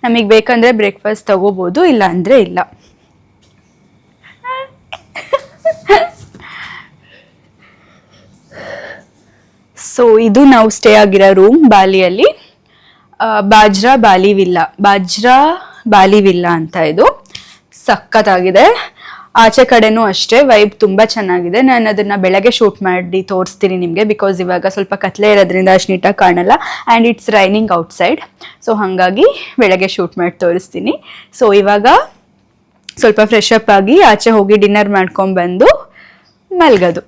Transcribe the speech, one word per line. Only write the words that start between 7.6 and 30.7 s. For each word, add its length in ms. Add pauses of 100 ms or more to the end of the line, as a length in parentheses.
So 100 (240)
ಇದು 140 (120)
ನಾವು 220
ಸ್ಟೇ 160 (100)
ಆಗಿರೋ 260 (100)
ರೂಮ್ 240 (120)
ಬಾಲಿಯಲ್ಲಿ. 540 (960)
ಆ, 40 (240)
ಬಾಜ್ರಾ 400 (140)
ಬಾಲಿ 320
ವಿಲ್ಲಾ, 260 (220)
ಬಾಜ್ರಾ 500 (580)
ಬಾಲಿ 320
ವಿಲ್ಲಾ 340
ಅಂತ 160 (160)
ಇದು. 140 (800)
ಸಖತ್ತಾಗಿದೆ. 800 (800)
ಆಚೆ 300
ಕಡೆನೂ 300 (100)
ಅಷ್ಟೇ 260 (120)
ವೈಬ್ 220 (120)
ತುಂಬಾ 200 (100)
ಚೆನ್ನಾಗಿದೆ. 460 (100)
ನಾನು 220
ಅದನ್ನ 200 (120)
ಬೆಳಗ್ಗೆ 340
ಶೂಟ್ 280
ಮಾಡಿ 340 (120)
ತೋರಿಸ್ತೀನಿ 520
ನಿಮ್ಗೆ, 280
because 320
ಇವಾಗ 220 (100)
ಸ್ವಲ್ಪ 180 (100)
ಕತ್ಲೆ 300
ಇರೋದ್ರಿಂದ 440
ಅಷ್ಟು 140
ನೀಟಾಗಿ 320
ಕಾಣಲ್ಲ. 280 (400)
And 180
it's 160 (100)
raining 400
outside, 460 (440)
so 60 (100)
ಹಂಗಾಗಿ 440 (380)
ಬೆಳಗ್ಗೆ 320
ಶೂಟ್ 260
ಮಾಡಿ 220
ತೋರಿಸ್ತೀನಿ. 500 (460)